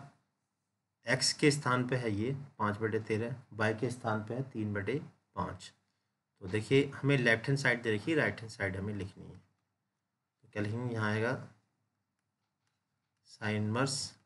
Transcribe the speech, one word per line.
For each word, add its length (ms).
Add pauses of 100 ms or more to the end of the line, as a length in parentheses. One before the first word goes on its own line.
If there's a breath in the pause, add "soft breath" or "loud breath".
(1080)
एक्स 260
के 180
स्थान 360
पे 100
है 160
ये 180 (260)
पाँच 200
बटे 240
तेरह, 340 (180)
वाई 200
के 180
स्थान 340
पे 80
है 180
तीन 220
बटे 260 (360)
पाँच। 360 (680)
तो 60
देखिए, 440
हमें 260
लेफ्ट 300
हैंड 120
साइड 240
दे 120
रखी 160
है, 60
राइट 220
हैंड 120
साइड 260
हमें 160
लिखनी 320
है। 120
तो 1120
क्या 140
लिखेंगे? 300
यहाँ 180
आएगा 220 (2000)
sine 260
इनवर्स 600 (100)